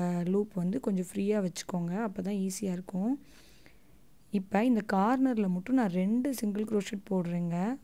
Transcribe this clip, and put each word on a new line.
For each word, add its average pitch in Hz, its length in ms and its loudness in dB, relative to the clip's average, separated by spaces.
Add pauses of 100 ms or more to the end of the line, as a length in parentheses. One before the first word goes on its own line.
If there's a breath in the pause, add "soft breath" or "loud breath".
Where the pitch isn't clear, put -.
(240)
லூப் 196 300 0
வந்து 180 260 0
கொஞ்சம் 185 280 -2
ஃப்ரீயா 202 340 0
வச்சுக்கோங்க. 170 500 -4 (100)
அப்பதான் 196 360 -4
ஈஸியா 190 340 -2
இருக்கும். 185 400 -2 (1200 loud breath)
இப்ப 202 320 0
இந்த 240 240 4
கார்னர்ல 226 600 2
மட்டும் 185 300 0
நான் 208 160 2
ரெண்டு 214 400 2
சிங்கிள் 214 340 -2
குரோஷெட் 202 400 -2
போடுறேங்க. 175 480 0 (280)